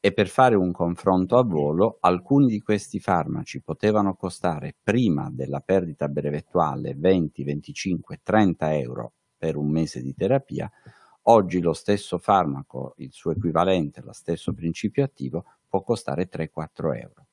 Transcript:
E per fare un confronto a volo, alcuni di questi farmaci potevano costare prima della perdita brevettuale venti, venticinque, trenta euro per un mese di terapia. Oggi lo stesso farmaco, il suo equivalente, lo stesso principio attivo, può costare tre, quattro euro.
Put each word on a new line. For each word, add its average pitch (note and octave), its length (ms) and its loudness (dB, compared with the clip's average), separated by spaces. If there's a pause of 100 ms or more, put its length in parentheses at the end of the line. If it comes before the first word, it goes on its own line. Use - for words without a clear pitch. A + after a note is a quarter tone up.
E G2 140 2
per G#2 140 2
fare B2+ 260 4
un F2+ 180 2
confronto F#2 640 2
a B2+ 80 6
volo, E2 560 0
alcuni F#2 460 4
di G#2+ 160 0
questi - 380 -2
farmaci - 600 -2
potevano G2+ 540 0
costare F2 680 -6
prima F2 480 2
della C#2 300 -6
perdita F2 480 0
brevettuale D2 880 -2
venti, D#2+ 500 2
venticinque, D2+ 760 -6
trenta F2+ 520 2
euro B1 380 -6 (240)
per D#2+ 200 -4
un D2 120 -2
mese D#2 320 -2
di C2 140 -8
terapia. B2 580 -4 (520)
Oggi F#2 360 4
lo E2+ 140 2
stesso G#2 420 -2
farmaco, C#2 800 0
il C2+ 160 -16
suo - 200 -4
equivalente, E2+ 680 0
lo B1 140 -18
stesso - 400 -6
principio G#2+ 500 -4
attivo, D2 400 -8 (240)
può G2 140 -2
costare F2+ 480 -4
tre, D#2+ 180 -6
quattro D#2 460 -6
euro. - 380 -16